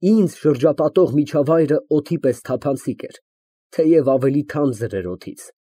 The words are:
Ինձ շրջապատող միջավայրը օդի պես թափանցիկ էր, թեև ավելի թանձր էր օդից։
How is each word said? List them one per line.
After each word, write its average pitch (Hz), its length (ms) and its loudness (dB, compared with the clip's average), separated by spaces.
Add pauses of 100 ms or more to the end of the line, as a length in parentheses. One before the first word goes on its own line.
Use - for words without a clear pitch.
Ինձ 202 320 2
շրջապատող 151 760 0
միջավայրը 147 720 0
օդի 156 320 -2
պես 127 240 -2
թափանցիկ 131 640 -6
էր, - 160 -16 (520)
թեև 156 360 4
ավելի 135 360 2
թանձր 117 520 -4
էր 90 100 -6
օդից։ - 380 -12 (160)